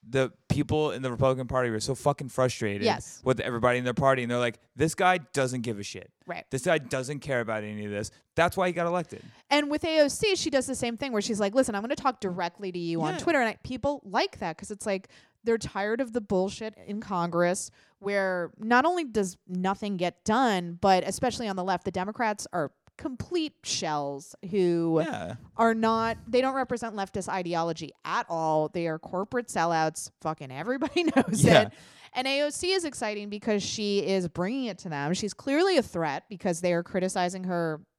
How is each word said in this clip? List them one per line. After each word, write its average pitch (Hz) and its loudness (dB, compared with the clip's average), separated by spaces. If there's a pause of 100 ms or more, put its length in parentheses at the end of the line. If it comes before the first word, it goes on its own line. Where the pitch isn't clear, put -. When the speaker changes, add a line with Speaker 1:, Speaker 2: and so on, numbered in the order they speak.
Speaker 1:
the 127 0 (160)
people 147 0
in 113 -6
the 131 -2
Republican 127 2
Party 127 2
were 110 0
so 131 -2
fucking 143 -2
frustrated 110 0
Speaker 2:
Yes. - -2
Speaker 1:
with 127 2
everybody 123 2
in 123 -2
their 123 0
party, 135 4
and 117 -4
they're 120 0
like, 120 0 (160)
"This 156 2
guy 180 4
doesn't 127 -2
give 110 -4
a 101 -8
shit. 90 -12 (160)
Speaker 2:
Right. 175 -10
Speaker 1:
This 131 -4
guy 165 4
doesn't 131 -6
care 135 -2
about 110 -2
any 104 -8
of 104 -6
this." 104 -4 (240)
That's 170 2
why 185 2
he 175 -2
got 170 0
elected. 170 -4 (260)
Speaker 2:
And 285 2
with 302 -2
A 320 2
O 285 2
C, 392 0
she 320 -4
does 262 0
the 262 -4
same 233 -4
thing 277 -6
where 208 0
she's 208 -2
like, 202 0
"Listen, 262 2
I'm 202 -2
gonna 247 -2
talk 269 -2
directly 185 -6
to 180 -6
you 165 -2
on 156 0
Speaker 1:
Yeah. - -6
Speaker 2:
Twitter." 320 2
And 233 2
I, - -8
people 262 -6
like 247 -2
that 170 -6
'cause - -14
it's 208 -10
like, 196 -2 (360)
they're 226 2
tired 214 -2
of 240 -4
the 233 0
bullshit 202 -2 (140)
in 208 -6
Congress 175 0 (300)
where 190 0
not 240 4
only 349 2
does 208 -2 (100)
nothing 190 -2
get 175 -2
done, 208 2
but 190 8
especially 233 -2
on 196 -2
the 185 -2
left, 180 -2
the 190 -2
Democrats 208 -2
are 160 -2 (260)
complete 311 -4 (100)
shells 143 -4 (140)
who 170 4
Speaker 1:
Yeah. 101 -6 (220)
Speaker 2:
are 226 4
not, 226 2 (100)
they 247 4
don't 262 0
represent 240 -4
leftist 196 -4
ideology 170 -2 (120)
at - -2
all. 156 2
They 170 -2
are 160 -2
corporate 208 -4
sellouts. 165 0 (120)
Fucking 156 -6
everybody 247 -2
<laughs> - 2
knows - 2
Speaker 1:
Yeah. - 8
Speaker 2:
it. 104 -4 (400)
And 254 -2
A 277 2
O 294 0
C 359 -2
is 370 0
exciting 214 -6
because 208 0
she 202 0
is 190 2
bringing 226 -2
it 202 -6
to 185 -10
them. 151 -2
She's 208 -4
clearly 330 2
a 240 4
threat 160 -4
because 175 -4
they 180 2
are 170 2
criticizing 185 -2
her 170 -2 (180)